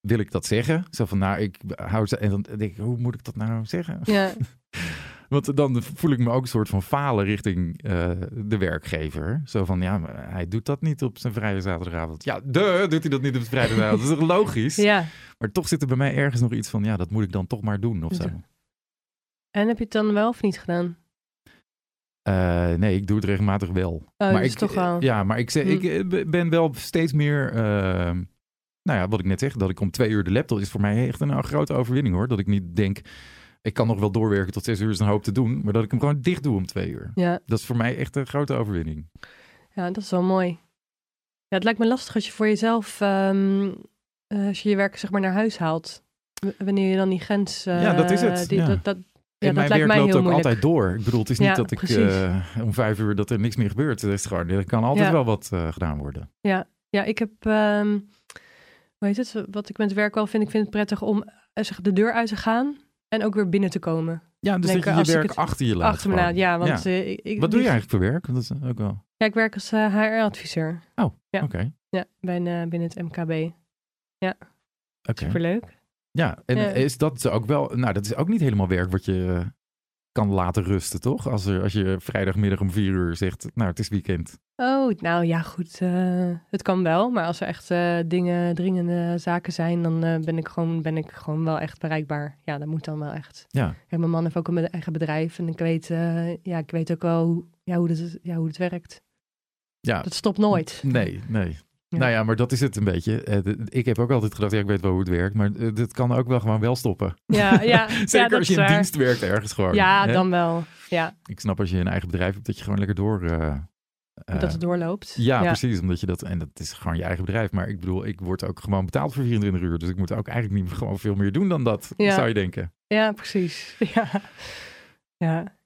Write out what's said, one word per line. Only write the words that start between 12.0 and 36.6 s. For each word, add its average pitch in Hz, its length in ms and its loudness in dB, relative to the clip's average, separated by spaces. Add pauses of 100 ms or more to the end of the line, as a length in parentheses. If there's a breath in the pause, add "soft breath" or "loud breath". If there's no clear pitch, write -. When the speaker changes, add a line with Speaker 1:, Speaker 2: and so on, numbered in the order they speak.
Speaker 1:
Ja, 104 200 -4
duh, 180 440 2
doet 160 140 2
hij 156 80 -2
dat 135 120 0
niet 131 140 0
op 123 60 0
zijn - 20 -2
vrije 120 240 0
zaterdagavond. 107 340 2
Dat 135 100 2
is 151 60 2
toch 160 100 2
logisch? 156 560 2
Speaker 2:
<laughs> 208 80 6
Ja. 190 120 2 (340 loud breath)
Speaker 1:
Maar 107 140 -4
toch 180 160 -2
zit 151 140 2
er 139 60 -2
bij 127 80 2
mij 135 180 0
ergens 135 260 2
nog 117 120 2
iets 113 160 -4
van, 104 160 -2
"Ja, 110 120 0
dat 87 140 -2
moet 107 140 0
ik 92 80 -6
dan 92 140 -2
toch - 140 -4
maar 104 200 -2
doen," 104 240 -2
of 82 40 -4
Speaker 2:
Dus 90 100 -2
Speaker 1:
zo. 82 60 -4
Speaker 2:
de 80 80 -4 (1300)
en 208 100 2
heb 233 100 0
je 240 60 -2
het 214 80 -14
dan 214 200 2
wel 208 160 2
of 240 140 -4
niet 196 160 0
gedaan? 175 380 -2 (1300 soft breath)
Speaker 1:
Eh, 87 520 2
nee, 98 220 2
ik 101 100 -2
doe 101 100 2
het 107 80 -2
regelmatig 98 460 0
wel. 92 220 0 (240)
Speaker 2:
Oh, 196 160 2
Speaker 1:
Maar 190 100 4
Speaker 2:
dus 127 100 2
Speaker 1:
ik, - 60 -10
Speaker 2:
toch 202 160 -2
wel. 175 280 0
Speaker 1:
ja, 113 220 2
maar 110 140 0
ik 120 120 -2
zeg, 151 140 2
Speaker 2:
Hm. 185 60 2
Speaker 1:
ik, 190 140 2
eh, 175 220 0
be-, 180 200 0
ben 170 220 0
wel 160 260 2
steeds 160 380 -2
meer, 147 400 2
ehm, 95 640 0 (680)
nou 143 160 0
ja, 92 100 0
wat 107 120 0
ik 90 60 -2
net 95 140 0
zeg, 135 160 -4
dat 98 140 0
ik 92 100 -6
om 98 100 -2
twee 113 200 0
uur 104 140 0
de 90 80 0
laptop, 117 260 2
is 98 120 -4
voor 104 100 -4
mij 104 280 2
echt 120 120 -6
een, 147 80 0
een 139 160 -2
grote 147 280 -2
overwinning, 127 420 0
hoor. 101 140 0
Dat 117 100 0
ik 98 80 -2
niet 95 300 -2
denk, 98 240 0 (600 loud breath)
ik 110 120 -4
kan 117 120 2
nog 110 120 0
wel 104 120 2
doorwerken 98 420 2
tot 98 120 -6
zes 104 160 -2
uur, 110 100 0
is 95 80 -2
een 104 80 2
hoop 104 160 2
te 104 100 -4
doen, 123 320 0
maar 104 80 0
dat 110 120 2
ik 104 60 -6
hem 120 100 0
gewoon 143 200 2
dicht 165 220 -2
doe 135 140 0
om 92 100 -2